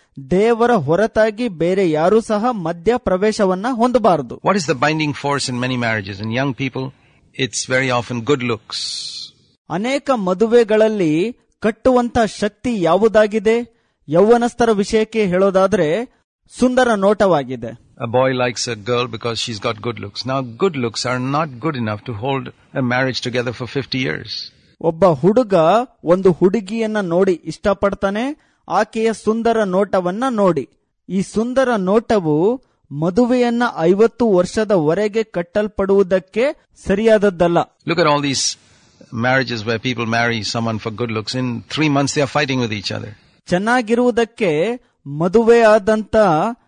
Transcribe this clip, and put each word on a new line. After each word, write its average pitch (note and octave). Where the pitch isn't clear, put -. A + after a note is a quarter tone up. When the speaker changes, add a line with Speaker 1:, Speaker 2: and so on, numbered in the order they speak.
Speaker 1:
ದೇವರ A3
ಹೊರತಾಗಿ G#3+
ಬೇರೆ F3+
ಯಾರೂ F3
ಸಹ A3
ಮಧ್ಯ F3
ಪ್ರವೇಶವನ್ನ F#3+
ಹೊಂದಬಾರದು. G#3+
Speaker 2:
What F#3+
is D#3
the D3+
binding D3
force C#3+
in B2
many B2+
marriages? A2
In A2
young C3
people, C3
it's C3
very B2+
often B2
good B2+
looks. A#2+
Speaker 1:
ಅನೇಕ B3+
ಮದುವೆಗಳಲ್ಲಿ G#3+
ಕಟ್ಟುವಂತ A#3+
ಶಕ್ತಿ G#3+
ಯಾವುದಾಗಿದೆ? G#3+
ಯೌವನಸ್ಥರ A3+
ವಿಷಯಕ್ಕೆ G#3+
ಹೇಳೋದಾದ್ರೆ F#3+
ಸುಂದರ B3+
ನೋಟವಾಗಿದೆ. D#3
Speaker 2:
A A#2
boy B2+
likes B2
a A#2
girl B2
because A2+
she's A2
got A#2
good G#2+
looks. G2+
Now, C3
good E3+
looks A#2+
are B2
not D3+
good D3+
enough G#2+
to B2
hold B2+
a C#3
marriage B2+
together A#2+
for A#2+
fifty C3
years. -
Speaker 1:
ಒಬ್ಬ E3
ಹುಡುಗ G3
ಒಂದು F#3
ಹುಡುಗಿಯನ್ನ G#3+
ನೋಡಿ F#3
ಇಷ್ಟಪಡ್ತಾನೆ. G3
ಆಕೆಯ A3
ಸುಂದರ A3+
ನೋಟವನ್ನ F#3+
ನೋಡಿ. F#3+
ಈ F#3
ಸುಂದರ B3
ನೋಟವು G3
ಮದುವೆಯನ್ನ A#3
ಐವತ್ತು G3
ವರ್ಷದವರೆಗೆ G3
ಕಟ್ಟಲ್ಪಡುವುದಕ್ಕೆ G3
ಸರಿಯಾದದ್ದಲ್ಲ. G3
Speaker 2:
Look E3
at D#3
all C#3+
these C#3
marriages A#2+
where A2+
people A#2+
marry A#2
someone A2+
for A2+
good A2+
looks. A2
In B2+
three D3+
months C#3
they C#3+
are -
fighting C3+
with A2+
each G#2
other. G#2+
Speaker 1:
ಚೆನ್ನಾಗಿರುವುದಕ್ಕೆ A3+
ಮದುವೆ G3
ಆದಂತ A3